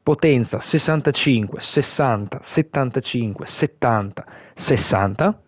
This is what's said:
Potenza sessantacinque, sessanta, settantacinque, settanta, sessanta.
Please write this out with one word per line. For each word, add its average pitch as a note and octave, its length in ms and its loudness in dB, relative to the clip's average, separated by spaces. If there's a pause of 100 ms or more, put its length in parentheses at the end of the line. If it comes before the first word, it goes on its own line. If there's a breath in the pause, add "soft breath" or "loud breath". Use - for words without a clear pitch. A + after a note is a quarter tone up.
Potenza C#3 600 2
sessantacinque, C#3+ 1000 0
sessanta, B2 800 -2
settantacinque, B2+ 1080 -2
settanta, A2 760 0 (300 loud breath)
sessanta. G#2+ 920 0